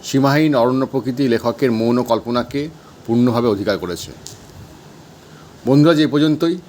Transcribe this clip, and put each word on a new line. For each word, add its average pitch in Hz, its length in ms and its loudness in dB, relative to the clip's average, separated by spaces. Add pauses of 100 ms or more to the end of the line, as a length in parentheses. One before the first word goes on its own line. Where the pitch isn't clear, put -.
সীমাহীন 143 540 2
অরণ্য 131 220 0 (100)
প্রকৃতি 127 300 -4 (100)
লেখকের 120 460 0
মৌন 117 180 0 (120)
কল্পনাকে 120 520 -4 (440)
পূর্ণভাবে 120 480 0
অধিকার 98 300 -2
করেছে। 87 280 -10 (1600)
বন্ধুরা, 147 260 6
আজ 151 120 2
এই 131 80 0
পর্যন্তই। 156 420 0 (140)